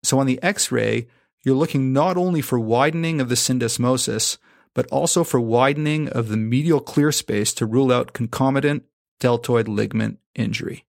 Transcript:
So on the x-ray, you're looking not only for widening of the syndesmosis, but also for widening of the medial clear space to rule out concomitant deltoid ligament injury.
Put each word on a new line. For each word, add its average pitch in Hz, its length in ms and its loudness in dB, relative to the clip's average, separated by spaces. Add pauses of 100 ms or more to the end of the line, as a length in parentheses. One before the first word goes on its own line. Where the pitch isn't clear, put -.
So - 160 0
on 135 80 2
the 127 160 -2
x-ray, 117 640 -2 (360)
you're 135 120 2
looking 135 380 0
not 175 260 0
only 180 240 0
for 123 180 -2
widening 151 600 0
of 123 100 -2
the 123 40 2
syndesmosis, 123 1000 0 (380)
but - 140 -2
also 165 360 0
for 135 160 0
widening 143 680 2
of 113 220 -4
the 107 80 -2
medial 135 440 2
clear 147 300 2
space - 440 -2
to - 100 -2
rule 123 260 2
out 123 220 0
concomitant 135 680 0 (360)
deltoid 120 500 2
ligament 110 500 -2 (160)
injury. - 600 -6